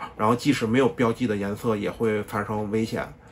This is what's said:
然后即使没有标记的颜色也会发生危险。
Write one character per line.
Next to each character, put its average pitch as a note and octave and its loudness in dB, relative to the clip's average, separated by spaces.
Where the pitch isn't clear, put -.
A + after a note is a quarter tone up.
然 G#2+ 0
后 A#2 6
即 C3 2
使 B2 0
没 A2+ 4
有 C3 6
标 A#2 2
记 A#2+ -2
的 G#2+ 2
颜 G2+ -2
色 A2 0
也 G2+ -2
会 G#2+ 0
发 G#2 -4
生 G#2+ -4
危 A2 2
险。 G#2+ -4